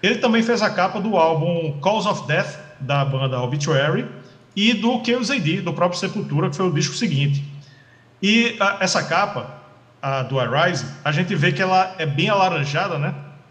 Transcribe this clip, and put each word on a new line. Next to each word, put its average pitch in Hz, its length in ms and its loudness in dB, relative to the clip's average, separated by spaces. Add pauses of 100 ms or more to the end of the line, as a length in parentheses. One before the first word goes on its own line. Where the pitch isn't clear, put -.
Ele 214 140 2
também 226 260 2
fez 226 200 2
a 208 80 2
capa 190 300 -2
do 208 160 0
álbum 160 640 2
Cause 196 280 2
of - 180 -4
Death, 165 320 -2 (220)
da 139 240 0
banda 135 360 -2
Obituary, 147 680 0 (500)
e 214 160 4
do 226 320 0
Chaos 240 260 0
A 277 80 0
D, 175 220 0
do 175 120 -4
próprio 175 260 0
Sepultura, 180 520 -2
que - 60 -8
foi 190 100 0
o 175 60 0
disco - 220 -2
seguinte. 143 500 0 (800)
E 226 360 4
a, 196 220 2
essa 185 220 0
capa, 165 580 -2 (420)
a 135 200 -2
do 127 180 -2
Arise, 147 460 0 (180)
a 151 80 0
gente 180 220 0
vê 170 180 2
que 190 100 -2
ela 185 360 2
é 160 80 -2
bem 170 220 0
alaranjada, 170 680 0
né? 170 160 -2 (360)